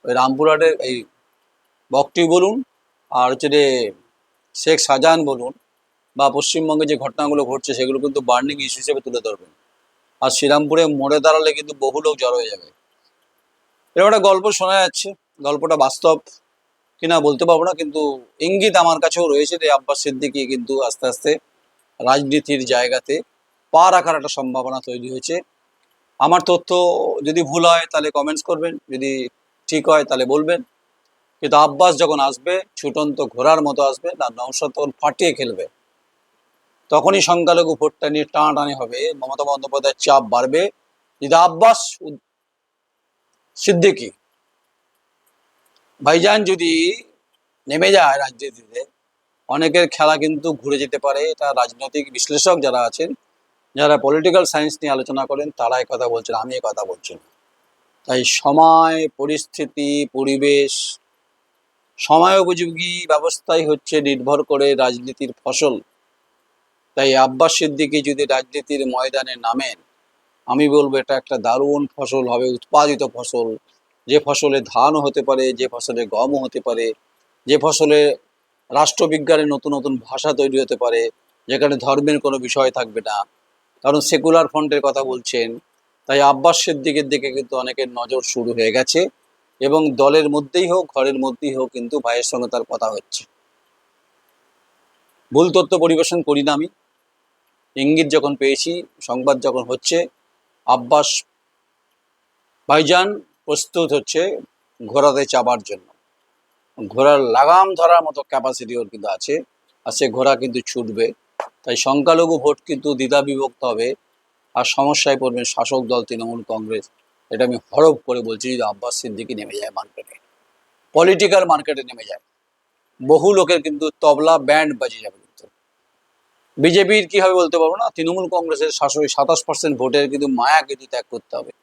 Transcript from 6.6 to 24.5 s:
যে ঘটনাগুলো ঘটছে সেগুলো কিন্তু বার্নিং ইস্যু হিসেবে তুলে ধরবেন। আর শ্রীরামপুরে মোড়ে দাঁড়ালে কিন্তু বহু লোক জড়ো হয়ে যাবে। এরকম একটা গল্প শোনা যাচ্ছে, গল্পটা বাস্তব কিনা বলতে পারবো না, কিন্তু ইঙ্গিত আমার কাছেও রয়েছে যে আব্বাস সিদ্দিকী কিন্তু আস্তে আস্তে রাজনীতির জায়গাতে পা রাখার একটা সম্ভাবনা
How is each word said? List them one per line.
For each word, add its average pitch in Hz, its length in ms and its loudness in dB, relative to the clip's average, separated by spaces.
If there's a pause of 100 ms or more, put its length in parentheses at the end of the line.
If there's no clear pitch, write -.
যে 147 120 2
ঘটনাগুলো 147 460 -2
ঘটছে 135 300 -6
সেগুলো 131 240 -2
কিন্তু 143 160 -4 (100)
বার্নিং 135 360 0
ইস্যু 131 160 -10
হিসেবে 139 240 -4
তুলে 120 220 -6
ধরবেন। 92 240 -12 (720)
আর 131 140 0
শ্রীরামপুরে 151 480 2 (160)
মোড়ে 139 260 0
দাঁড়ালে 156 320 4
কিন্তু 151 160 -14 (100)
বহু 135 220 -2
লোক 151 160 2
জড়ো 123 180 0
হয়ে 113 120 -6
যাবে। 90 160 -16 (1300)
এরকম 190 140 6
একটা 214 200 4
গল্প 190 160 2 (140)
শোনা 185 240 0
যাচ্ছে, 180 240 -4 (380)
গল্পটা 151 300 0 (100)
বাস্তব 135 300 2 (840)
কিনা 165 160 0 (120)
বলতে 147 220 0
পারবো 165 200 4
না, 185 100 -2
কিন্তু 151 220 -4 (440)
ইঙ্গিত 190 380 0
আমার 165 200 4
কাছেও 170 300 0
রয়েছে 147 280 0
যে 156 60 0 (100)
আব্বাস 139 260 -2
সিদ্দিকী 139 380 -4 (100)
কিন্তু 127 220 -6 (140)
আস্তে - 240 -6
আস্তে - 200 -4 (680)
রাজনীতির 139 640 0 (120)
জায়গাতে 123 420 -2 (580)
পা 147 100 8 (120)
রাখার 170 240 2
একটা 131 180 -8
সম্ভাবনা 131 500 -6